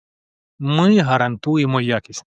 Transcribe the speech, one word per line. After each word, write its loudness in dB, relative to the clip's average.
"Ми 2
гарантуємо 0
якість". -6